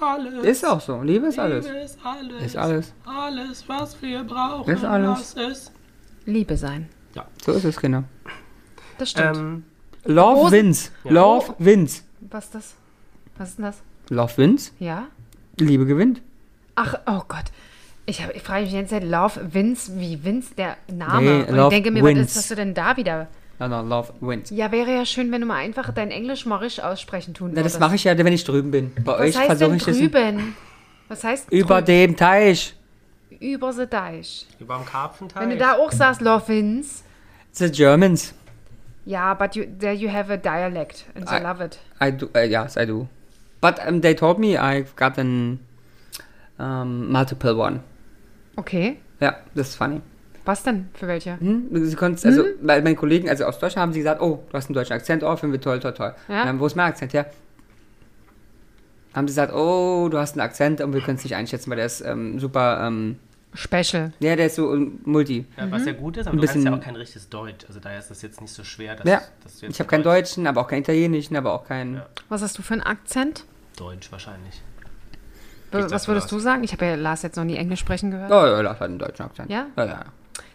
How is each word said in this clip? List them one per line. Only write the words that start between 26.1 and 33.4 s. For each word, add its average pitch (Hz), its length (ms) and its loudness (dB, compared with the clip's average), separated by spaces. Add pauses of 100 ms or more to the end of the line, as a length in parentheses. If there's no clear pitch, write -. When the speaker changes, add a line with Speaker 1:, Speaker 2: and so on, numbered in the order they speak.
Speaker 3:
Englisch 254 340 -8
mal 214 120 -2
richtig 233 260 -6
aussprechen 180 500 -8
tun 175 200 -8
Speaker 2:
Na, 156 100 0
das 165 100 0
Speaker 3:
würdest. 165 60 -6
Speaker 2:
mache 160 160 4
ich 196 80 0
ja, 180 140 6
wenn 175 160 6
ich 170 100 0
drüben 139 280 0
bin. 131 200 0 (120)
Bei 127 100 0
Speaker 3:
Was 110 80 0
Speaker 2:
euch 160 160 2
Speaker 3:
heißt 269 100 2
Speaker 2:
versuche 156 220 4
Speaker 3:
denn 175 80 4
Speaker 2:
ich 165 80 0
das 160 120 2
Speaker 3:
drüben? 214 580 2 (540)
Was 220 140 -14
heißt - 280 -4
Speaker 2:
Über 185 300 6
Speaker 3:
drüben? 170 40 -2
Speaker 2:
dem 175 320 8
Teich. 190 580 6 (640)
Speaker 3:
Über 262 340 -4